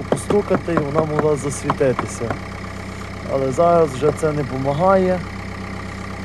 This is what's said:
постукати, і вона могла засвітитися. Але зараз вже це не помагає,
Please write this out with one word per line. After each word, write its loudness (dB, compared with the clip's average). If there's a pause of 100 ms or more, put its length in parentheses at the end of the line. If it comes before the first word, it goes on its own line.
постукати, 0
і 2
вона 0
могла 2
засвітитися. -2 (960)
Але 0
зараз 6
вже 2
це 0
не -2
помагає, 4 (1040)